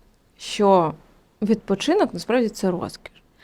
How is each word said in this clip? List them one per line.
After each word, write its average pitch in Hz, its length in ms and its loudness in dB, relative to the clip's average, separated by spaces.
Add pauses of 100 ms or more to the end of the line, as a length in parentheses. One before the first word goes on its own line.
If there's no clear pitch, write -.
(380)
що 185 560 2 (480)
відпочинок 226 720 0
насправді 220 340 0
це 196 220 -2
розкіш, - 520 -8 (220)